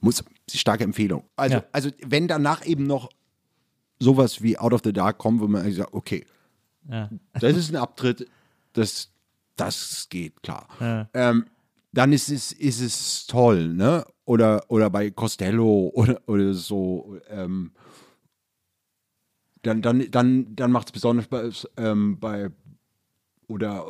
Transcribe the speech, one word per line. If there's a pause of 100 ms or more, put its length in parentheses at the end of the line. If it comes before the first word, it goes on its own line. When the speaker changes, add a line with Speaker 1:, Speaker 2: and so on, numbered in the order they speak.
Speaker 1:
Muss, (260)
starke
Empfehlung. (120)
Also,
Speaker 2:
Ja.
Speaker 1:
also (140)
wenn
danach
eben
noch (880)
sowas
wie
Out
of
the
Dark
kommt,
wo
man
sagt,
okay, (640)
Speaker 2:
Ja. (240)
Speaker 1:
das
ist
ein
Abtritt, (460)
das, (460)
das
geht
klar. (140)
Speaker 2:
Ja.
Speaker 1:
Ähm, (460)
dann
ist
es,
ist
es
toll,
ne? (200)
Oder,
oder
bei
Costello
oder,
oder
so, (100)
ähm, (1900)
dann,
dann,
dann,
dann
macht's
besonders
bei, (260)
ähm,
bei, (960)
oder